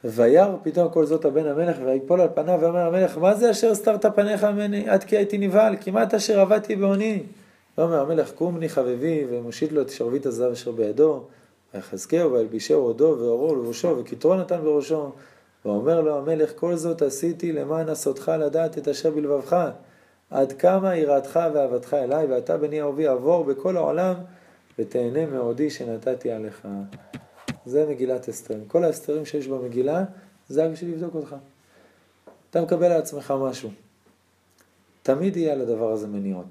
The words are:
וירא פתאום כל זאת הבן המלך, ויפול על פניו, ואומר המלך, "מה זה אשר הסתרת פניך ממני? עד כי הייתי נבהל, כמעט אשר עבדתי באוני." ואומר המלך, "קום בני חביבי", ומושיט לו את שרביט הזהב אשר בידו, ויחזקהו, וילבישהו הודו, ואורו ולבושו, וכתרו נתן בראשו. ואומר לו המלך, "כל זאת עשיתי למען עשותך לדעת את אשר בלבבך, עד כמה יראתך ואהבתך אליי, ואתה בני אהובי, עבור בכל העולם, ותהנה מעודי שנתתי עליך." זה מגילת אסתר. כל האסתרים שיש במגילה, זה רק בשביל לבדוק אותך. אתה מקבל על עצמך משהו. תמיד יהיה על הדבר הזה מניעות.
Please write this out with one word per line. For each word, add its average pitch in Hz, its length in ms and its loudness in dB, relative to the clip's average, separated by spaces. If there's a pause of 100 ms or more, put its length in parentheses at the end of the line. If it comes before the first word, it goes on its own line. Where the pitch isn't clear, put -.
וירא 127 580 6
פתאום 165 300 2
כל 160 140 4
זאת 156 180 0
הבן 151 220 2
המלך, 156 300 0 (100)
ויפול 135 340 2
על 165 140 6
פניו, 165 260 0
ואומר 170 260 2
המלך, 175 320 0
"מה 190 160 4
זה 233 160 4
אשר 220 200 2
הסתרת 208 360 2
פניך 208 380 2
ממני? 208 440 0
עד 196 160 4
כי 214 120 0
הייתי 202 220 0
נבהל, 202 420 4
כמעט 202 340 0
אשר 208 260 2
עבדתי 208 360 4
באוני." 196 460 0 (560)
ואומר 165 220 2
המלך, 156 320 0
"קום 175 220 -2
בני 160 140 -4
חביבי", 139 640 0
ומושיט 120 420 -4
לו 147 100 2
את 131 80 -4
שרביט 131 360 -4
הזהב 123 260 0
אשר 120 180 -8
בידו, 117 540 2 (500)
ויחזקהו, 131 580 -2
וילבישהו 113 480 0
הודו, 131 400 2
ואורו 120 300 0
ולבושו, 131 480 -2
וכתרו 123 360 0
נתן 175 260 -2
בראשו. 151 520 -2 (520)
ואומר 120 360 2
לו 151 180 0
המלך, 156 380 0
"כל 170 200 -2
זאת 165 260 -2
עשיתי 170 500 -2
למען 156 360 -4
עשותך 151 520 -2
לדעת 160 380 0
את 147 100 -4
אשר 151 220 0
בלבבך, 147 600 0 (600)
עד 135 220 0
כמה 190 440 2
יראתך 143 440 2 (140)
ואהבתך 123 400 0
אליי, 143 320 0
ואתה 127 300 0
בני 151 240 -2
אהובי, 147 260 -2
עבור 147 380 2
בכל 139 320 -2
העולם, 170 380 0 (640)
ותהנה 123 480 -2
מעודי 131 440 -2
שנתתי 123 600 -6
עליך." 107 380 -10 (1000)
זה 143 200 0
מגילת 127 420 -4
אסתר. 110 300 -10 (100)
כל 170 160 0
האסתרים 156 400 -4
שיש 143 240 -6
במגילה, 131 560 -2 (440)
זה 147 160 2
רק 165 60 -2
בשביל 170 200 -10
לבדוק 165 240 -8
אותך. 147 220 -10 (1120)
אתה 170 120 0
מקבל 170 240 2
על 170 140 4
עצמך 143 400 -6
משהו. 127 300 -6 (1300)
תמיד 175 340 0
יהיה 160 160 0
על 135 80 -2
הדבר 113 320 -2
הזה 107 140 -4
מניעות. 98 440 -6